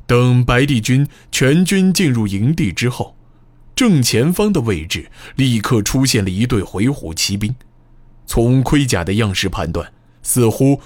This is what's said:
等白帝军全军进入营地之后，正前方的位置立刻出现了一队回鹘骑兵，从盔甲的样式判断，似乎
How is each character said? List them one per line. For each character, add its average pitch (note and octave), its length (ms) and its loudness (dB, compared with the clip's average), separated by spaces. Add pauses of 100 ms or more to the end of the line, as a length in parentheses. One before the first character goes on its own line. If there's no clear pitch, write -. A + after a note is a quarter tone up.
等 B2 360 4
白 B2 220 2
帝 C#3 160 0
军 C3 260 2 (240)
全 C#3+ 320 2
军 F#3+ 300 2
进 E3+ 180 2
入 A2+ 160 0
营 G#2 300 0
地 G#2+ 160 -2
之 A#2 160 -2
后， - 260 -8 (640)
正 G3 260 4
前 B2+ 300 0
方 G#3 180 0
的 E3 120 0
位 F2+ 240 -2
置 - 240 -10 (260)
立 B2+ 240 2
刻 A2 220 0
出 C3+ 240 0
现 A2+ 180 0
了 F#2+ 60 -4
一 G2+ 160 -2
队 A#2+ 160 -2
回 G2 240 -4
鹘 F2+ 260 -6
骑 - 240 -6
兵， G#2+ 180 -4 (680)
从 B2 380 2
盔 C#3+ 240 0
甲 F#2+ 180 -2
的 F#2 80 -2
样 G#2 200 0
式 F#2 180 -4
判 E2 200 -6
断， E2 220 -8 (300)
似 A#2+ 260 0
乎 C3+ 380 0